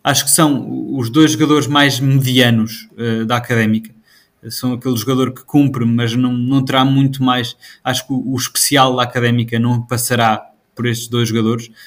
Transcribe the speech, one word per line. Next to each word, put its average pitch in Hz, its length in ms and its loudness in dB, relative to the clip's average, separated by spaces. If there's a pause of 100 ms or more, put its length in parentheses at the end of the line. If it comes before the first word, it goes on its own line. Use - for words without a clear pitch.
Acho 139 220 0
que - 80 -2
são 135 640 0
os 120 140 -4
dois 151 220 4
jogadores 147 360 2
mais 143 320 2
medianos, 127 880 2 (100)
eh, 113 280 -2
da 120 100 -2
Académica. 113 580 -2 (560)
São 127 220 -6
aquele 123 240 -4
jogador 123 380 -2
que - 100 -20
cumpre, 139 420 0
mas 117 300 0
não, 127 160 0
não 127 320 0
terá 131 220 2
muito 135 360 2
mais. 123 360 -2 (260)
Acho 127 240 -4
que 139 60 -6
o, 127 180 -4
o 127 60 -2
especial 131 580 0
da 123 80 0
Académica 120 560 0
não 120 220 0
passará 117 680 0 (240)
por 117 120 -6
estes 117 240 -4
dois 120 180 0
jogadores, 113 420 -2 (180)